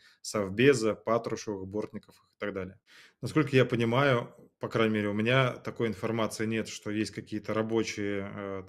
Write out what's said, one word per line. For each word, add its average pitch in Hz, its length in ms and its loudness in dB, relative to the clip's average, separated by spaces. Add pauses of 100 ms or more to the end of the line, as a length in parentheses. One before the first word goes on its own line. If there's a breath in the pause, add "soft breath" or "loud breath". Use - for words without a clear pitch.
(220 soft breath)
Совбеза, 110 760 2
Патрушевых, 110 720 -4
Бортниковых 107 540 -10 (140)
и - 40 -20
так 104 140 -4
далее. 95 260 -8 (420 loud breath)
Насколько 131 340 0
я 127 100 8
понимаю, 123 680 2 (260)
по 117 100 -6
крайней 110 260 2
мере, 104 140 0
у 101 40 -2
меня 123 400 2
такой 117 340 -4
информации 110 600 -2
нет, 110 220 -2
что - 220 -8
есть 104 200 -2
какие-то - 420 -8
рабочие, 107 800 -2
э, 98 340 -8